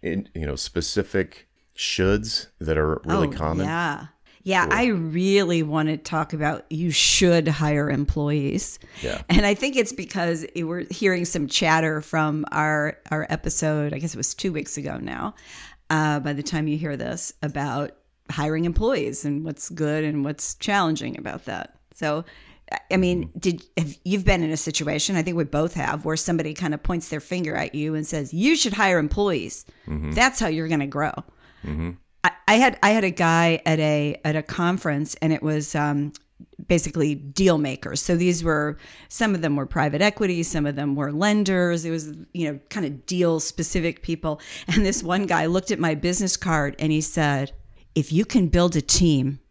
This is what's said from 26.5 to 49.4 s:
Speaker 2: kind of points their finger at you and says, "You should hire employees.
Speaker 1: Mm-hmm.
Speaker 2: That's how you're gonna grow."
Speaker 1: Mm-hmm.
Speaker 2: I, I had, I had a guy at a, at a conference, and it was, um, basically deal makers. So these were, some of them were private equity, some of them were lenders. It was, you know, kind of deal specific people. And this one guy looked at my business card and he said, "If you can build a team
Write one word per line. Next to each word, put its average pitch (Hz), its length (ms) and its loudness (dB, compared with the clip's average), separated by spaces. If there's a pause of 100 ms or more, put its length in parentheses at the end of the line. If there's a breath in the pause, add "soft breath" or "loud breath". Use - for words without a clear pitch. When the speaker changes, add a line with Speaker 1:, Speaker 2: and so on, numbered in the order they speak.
Speaker 2:
kind 156 180 -4
of 147 100 -6
points 170 280 -2
their 156 100 -6
finger 170 360 -4
at - 180 -4
you 151 220 -2
and 151 100 -4
says, 147 260 -4
"You 220 240 4
should 233 160 0
hire 196 260 4
employees. 151 680 0 (220 loud breath)
Speaker 1:
Mm-hmm. 76 240 -4
Speaker 2:
That's 254 260 2
how 226 80 0
you're 160 220 -2
gonna 147 180 0
grow." 143 240 -2 (540 loud breath)
Speaker 1:
Mm-hmm. 80 260 -4 (320)
Speaker 2:
I, 170 80 2 (160)
I 208 80 4
had, 247 300 6
I 202 60 6
had 220 120 4
a 190 80 2
guy 165 560 4
at 160 140 4
a, 151 440 2
at 156 120 0
a 156 60 -2
conference, 170 760 -2
and 160 160 2
it 156 100 -2
was, 151 320 -2
um, 147 380 0 (560)
basically 156 480 2
deal 156 420 4
makers. 135 420 -2
So 180 140 2
these 170 300 2
were, 151 340 0 (300 loud breath)
some 220 260 2
of 165 80 -2
them 147 140 2
were 135 100 -2
private 151 340 0
equity, 190 440 2
some 156 200 0
of 143 120 -2
them 143 180 0
were 143 160 -2
lenders. 180 760 2
It 165 60 -4
was, 156 220 -6 (220)
you 165 180 -2
know, 139 160 -10
kind 190 180 -4
of 139 200 -8
deal 175 340 2
specific 165 600 -2
people. 160 380 -4 (280 loud breath)
And 202 180 4
this - 160 0
one 180 240 0
guy 160 200 2
looked 185 260 0
at 170 80 -2
my 160 160 2
business 180 400 0
card 156 420 -2
and 156 140 2
he 156 80 2
said, 143 500 0 (460 soft breath)
"If 156 160 0
you 175 120 4
can 208 220 4
build 175 300 4
a 151 60 2
team 143 580 4 (100)